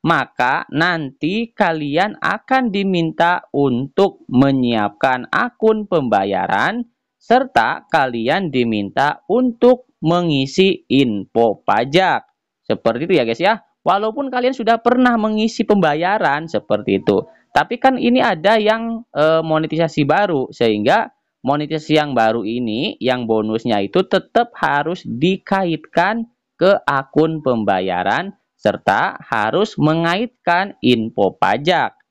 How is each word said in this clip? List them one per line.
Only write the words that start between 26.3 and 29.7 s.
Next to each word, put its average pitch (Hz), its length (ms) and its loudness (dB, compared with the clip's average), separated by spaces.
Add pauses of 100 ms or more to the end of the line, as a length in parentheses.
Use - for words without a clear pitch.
ke 190 320 2
akun 147 580 0
pembayaran, 98 880 -2 (240)
serta 196 640 -2
harus 117 560 -2